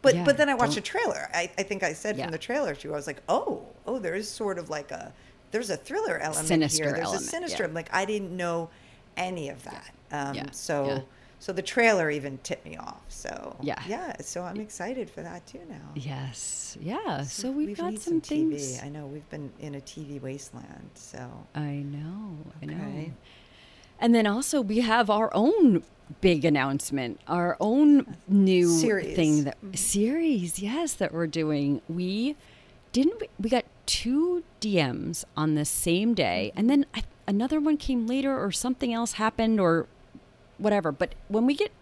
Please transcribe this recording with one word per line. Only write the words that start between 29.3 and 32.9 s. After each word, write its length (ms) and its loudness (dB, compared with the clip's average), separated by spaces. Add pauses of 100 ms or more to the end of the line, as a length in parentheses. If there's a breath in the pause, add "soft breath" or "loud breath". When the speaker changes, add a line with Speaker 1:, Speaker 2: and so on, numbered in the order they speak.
Speaker 2:
that 160 -6
Speaker 1:
Mm-hmm. 140 -12
Speaker 2:
series, 840 2
yes, 360 -2
that 180 -2
we're 140 0
doing. 600 0
We 480 -2 (560 soft breath)